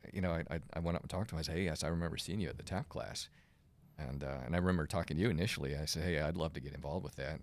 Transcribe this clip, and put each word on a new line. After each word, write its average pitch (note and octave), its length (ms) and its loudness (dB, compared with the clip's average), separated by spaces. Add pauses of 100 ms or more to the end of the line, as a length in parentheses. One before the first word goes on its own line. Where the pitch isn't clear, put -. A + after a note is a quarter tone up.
(120)
you F#2+ 80 -2
know, F2+ 120 4
I, E2 180 2
I, D#2+ 100 0 (140)
I - 60 -2
went E2+ 160 2
up - 60 -2
and - 80 -10
talked F#2+ 200 0
to - 40 -4
him. D#2+ 60 0
I - 20 0
said, D#2+ 140 -2
"Hey, F#2 80 2
yes, D#2+ 200 0
I D2 40 0
remember E2 280 0
seeing - 240 -2
you E2+ 80 0
at - 80 -6
the - 60 -10
tap - 260 -2
class." - 400 -6 (720)
And, C#2 220 -4
uh, C2+ 240 -2
and C2+ 80 0
I F2 40 4
remember F2+ 280 6
talking D#2+ 300 0
to E2+ 60 4
you A#2 60 6
initially. D2 480 2
I D2+ 80 -2
said, D#2+ 200 0
"Hey, E2+ 160 2
I'd D#2 160 2
love D#2 180 0
to D2 60 -6
get C#2 120 -8
involved D2 320 -4
with C#2+ 120 -10
that," C#2+ 260 -4